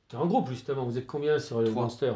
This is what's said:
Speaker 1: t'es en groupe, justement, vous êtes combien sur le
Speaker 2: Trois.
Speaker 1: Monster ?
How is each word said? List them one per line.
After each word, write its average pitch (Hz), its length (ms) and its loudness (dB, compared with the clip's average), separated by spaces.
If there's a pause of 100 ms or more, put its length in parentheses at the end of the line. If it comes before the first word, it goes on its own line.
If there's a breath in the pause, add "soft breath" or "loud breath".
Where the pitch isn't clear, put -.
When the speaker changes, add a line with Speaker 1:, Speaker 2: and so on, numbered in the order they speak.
Speaker 1:
t'es 120 80 -10
en 147 80 0
groupe, 170 240 2
justement, 131 360 -4
vous 120 120 -2
êtes 120 80 -4
combien 147 320 0
sur 117 240 0
le 113 80 4
Speaker 2:
Trois. 117 140 0
Speaker 1:
Monster ? 120 320 0